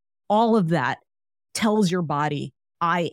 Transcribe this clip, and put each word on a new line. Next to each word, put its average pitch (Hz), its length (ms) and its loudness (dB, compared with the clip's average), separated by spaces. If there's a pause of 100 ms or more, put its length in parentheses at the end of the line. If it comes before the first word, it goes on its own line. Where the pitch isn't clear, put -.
(300)
all 220 260 2
of 180 140 2
that 139 300 -2 (560)
tells 214 340 2
your 180 140 -2
body, 147 500 -4 (260)
"I 170 340 0